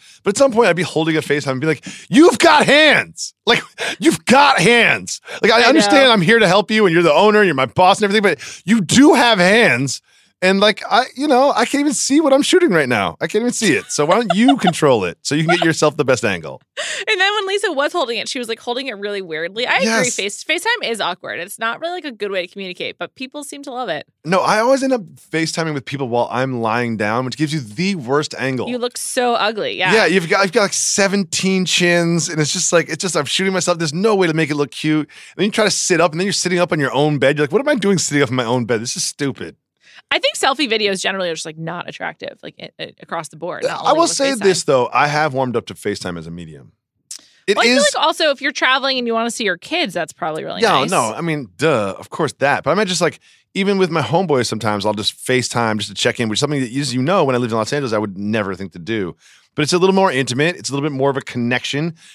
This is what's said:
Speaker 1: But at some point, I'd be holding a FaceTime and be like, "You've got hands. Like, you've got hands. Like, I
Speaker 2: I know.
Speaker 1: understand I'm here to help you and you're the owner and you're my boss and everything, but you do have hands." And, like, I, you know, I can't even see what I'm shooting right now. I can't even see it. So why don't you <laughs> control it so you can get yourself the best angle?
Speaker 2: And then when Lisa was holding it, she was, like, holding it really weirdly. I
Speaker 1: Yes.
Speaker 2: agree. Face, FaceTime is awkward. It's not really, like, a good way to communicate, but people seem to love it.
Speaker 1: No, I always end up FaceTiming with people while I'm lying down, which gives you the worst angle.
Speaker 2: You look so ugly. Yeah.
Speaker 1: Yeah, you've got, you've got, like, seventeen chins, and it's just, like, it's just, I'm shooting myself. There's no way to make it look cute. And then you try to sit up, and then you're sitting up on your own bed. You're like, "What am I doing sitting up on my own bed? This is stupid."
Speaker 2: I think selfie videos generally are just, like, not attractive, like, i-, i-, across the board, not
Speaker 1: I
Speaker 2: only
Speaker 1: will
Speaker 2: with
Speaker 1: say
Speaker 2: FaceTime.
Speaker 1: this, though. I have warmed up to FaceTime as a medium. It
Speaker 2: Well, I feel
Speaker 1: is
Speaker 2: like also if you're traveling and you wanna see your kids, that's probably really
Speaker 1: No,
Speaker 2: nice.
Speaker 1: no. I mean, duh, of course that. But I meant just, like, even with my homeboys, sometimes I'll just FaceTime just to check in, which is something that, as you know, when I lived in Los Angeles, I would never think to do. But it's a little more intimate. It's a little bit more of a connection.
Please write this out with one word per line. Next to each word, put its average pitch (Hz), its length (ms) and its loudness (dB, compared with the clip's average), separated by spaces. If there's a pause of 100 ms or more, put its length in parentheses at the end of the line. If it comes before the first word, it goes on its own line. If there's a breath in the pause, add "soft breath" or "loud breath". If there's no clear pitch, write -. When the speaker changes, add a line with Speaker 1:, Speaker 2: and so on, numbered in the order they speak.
(220 soft breath)
Speaker 1:
But 196 80 -2
at 202 60 -6
some 277 160 4
point, 220 160 4
I'd 170 80 2
be 180 60 -2
holding 156 340 -2
a 156 40 0
FaceTime 143 320 -2
and 131 80 -4
be 151 60 -2
like, 156 200 -4 (240 loud breath)
"You've 285 280 6
got 302 280 6
hands. 226 640 2 (140)
Like, 226 160 2 (360 loud breath)
you've - 280 2
got 269 340 6
hands. 175 600 2 (180 loud breath)
Like, - 120 4
I 220 40 4
Speaker 2:
I 240 60 6
know. 233 60 6
Speaker 1:
understand 285 440 6
I'm 214 80 4
here 208 180 4
to 214 100 6
help 196 220 2
you 220 140 4
and 175 80 4
you're 170 100 4
the 160 120 4
owner 208 240 6
and 208 80 4
you're 160 80 2
my 131 120 2
boss 180 320 4
and 214 60 0
everything, 202 180 2
but - 440 -2
you 214 160 4
do 285 320 6
have 240 240 4
hands." 175 640 2 (400 soft breath)
And, 190 180 4
like, 208 280 2
I, 240 160 2 (120)
you 269 100 -2
know, 277 300 4
I 170 80 2
can't 277 160 0
even 285 140 0
see 285 260 2
what 302 140 2
I'm 285 80 4
shooting 359 260 4
right 151 220 2
now. 98 320 0
I 165 40 -2
can't 208 140 -2
even 240 140 -2
see 196 180 2
it. 98 140 0
So - 180 -2
why 175 120 4
don't 226 200 0
you 254 200 4
<laughs> - 20 -8
control 139 460 2
it 85 180 -6
so - 120 -4
you 160 120 0
can 175 100 2
get 170 80 -2
yourself 156 320 2
the 143 80 -2
best 123 220 2
angle? 80 340 -4 (480 loud breath)
Speaker 2:
And 427 120 0
then 392 160 2
when 403 120 -4
Lisa 392 240 -2
was 285 220 -2
holding 240 240 -2
it, 226 100 -8
she - 100 -8
was, 240 80 -6
like, 226 140 -8
holding 254 280 -8
it 214 100 -10
really 202 240 -6
weirdly. 175 440 -8
I 339 120 0
Speaker 1:
Yes. 226 200 0
Speaker 2:
agree. 170 120 0 (180)
Face, - 160 -12
FaceTime 349 460 -4
is 226 100 -6
awkward. 185 400 -6
It's 180 180 -14
not 226 220 -6
really, 339 140 -8
like, 359 100 -10
a 285 80 -10
good 208 180 -8
way 190 160 -4
to - 60 -20
communicate, 180 460 -10
but 170 160 -12
people 269 300 -14
seem 285 180 -16
to 277 100 -14
love 240 160 -8
it. 156 180 -8 (200)
Speaker 1:
No, 175 140 2
I 160 180 2
always 254 240 2
end 269 100 0
up 240 80 0 (320)
FaceTiming 160 400 -4
with 139 140 -8
people 139 200 -6
while 120 240 -2
I'm 127 300 -4
lying 113 380 -2
down, 110 260 -2
which 123 140 -8
gives 147 160 -2
you 160 60 -4
the 156 340 -4
worst 143 440 -2
angle. 127 300 -4
Speaker 2:
You 247 80 -6
look 247 220 -8
so 247 380 -2
ugly. 185 420 -4
Yeah. 185 160 2
Speaker 1:
Yeah, 220 120 4
you've 170 220 0
got, 196 140 2
you've 196 100 0
got, 226 100 2
like, 190 120 -2
seventeen 190 920 0
chins, 170 640 2
and 156 140 -2
it's 147 100 -2
just, 180 220 -2
like, 165 160 -4
it's 160 100 -8
just, 170 160 -6
I'm 147 80 0
shooting 190 300 -2
myself. 175 240 -2
There's 156 160 -4
no 208 200 0
way 185 120 2
to 160 80 0
make 156 160 0
it 151 60 -2
look 143 140 -2
cute. 151 380 -4
And - 300 -18
then 185 80 0
you 220 40 -2
try 220 140 0
to 196 60 2
sit - 280 0
up, 165 140 -2
and 160 80 -6
then 190 60 -2
you're 196 80 -2
sitting 180 240 -2
up 175 140 0
on 165 60 -2
your 135 140 -2
own 147 260 0
bed. 135 200 2
You're 151 80 0
like, 135 60 -8
"What 208 100 2
am 285 80 -2
I 302 40 2
doing 202 220 0
sitting 143 260 0
up 131 60 2
on 127 80 -4
my 123 80 0
own 120 220 0
bed? 113 160 -2
This 120 140 -8
is - 60 -6
stupid." - 540 -8 (520 loud breath)
Speaker 2:
I 302 120 -4
think 587 160 -2
selfie 277 340 -2
videos 202 320 -2
generally 190 280 -4
are 165 40 -6
just, 160 120 -10
like, 160 120 -14
not 165 300 -10
attractive, - 520 -12
like, - 200 -16
i-, - 180 -16
i-, - 220 -14
across 170 280 -10
the - 80 -20
board, 160 280 -10
not - 160 -6
Speaker 1:
I - 80 -2
Speaker 2:
only 262 60 2
Speaker 1:
will 320 80 2
Speaker 2:
with 339 100 0
Speaker 1:
say 277 180 -2
Speaker 2:
FaceTime. 262 80 -4
Speaker 1:
this, 190 240 2
though. 127 300 2
I 139 160 2
have 151 260 -2
warmed 127 220 -2
up 110 100 -4
to 98 80 -14
FaceTime 92 420 -6
as 82 120 -12
a - 20 -12
medium. 80 400 -16 (800 loud breath)
It 349 80 2
Speaker 2:
Well, 339 100 2
I - 40 4
feel 508 80 4
Speaker 1:
is 571 140 2
Speaker 2:
like 285 120 -2
also 311 260 0
if 262 100 -4
you're 277 120 -4
traveling 269 460 0
and 240 100 -4
you 226 60 -2
wanna 226 180 -2
see - 100 -8
your 190 140 -2
kids, 294 380 -4
that's 165 180 -6
probably 156 320 -8
really - 180 -8
Speaker 1:
No, 170 200 4
Speaker 2:
nice. 165 100 -2
Speaker 1:
no. 120 200 2
I 113 100 -8
mean, 147 340 -4
duh, 113 420 0
of - 120 -18
course 151 280 -4
that. 131 240 2
But 135 80 0
I 160 40 2
meant 202 140 0
just, 175 120 -4
like, 160 180 -2 (360 soft breath)
even 196 240 0
with 185 120 2
my 165 100 0
homeboys, 143 460 0
sometimes 104 400 -4
I'll 107 80 0
just 101 220 -6
FaceTime 117 640 -2
just 98 100 -8
to 104 80 -16
check - 240 -2
in, 113 80 0
which 107 80 -4
is - 40 -2
something 143 200 -2
that, 117 120 -6
as 131 220 -4
you 127 80 -2
know, 170 220 2
when 135 100 0
I 120 40 0
lived 120 140 -2
in 113 60 0
Los 107 140 -2
Angeles, 139 200 -4
I 110 60 0
would 104 180 -4
never 101 380 -2
think 90 200 -12
to 92 40 -16
do. 90 380 -6 (400 soft breath)
But 151 60 -2
it's 147 100 0
a 180 60 2
little 190 160 4
more 190 180 4
intimate. 135 420 0
It's - 140 -12
a 127 40 -6
little 143 160 -4
bit 147 80 -6
more 135 140 0
of 131 60 -4
a 139 60 -2
connection. 127 720 -4 (180 loud breath)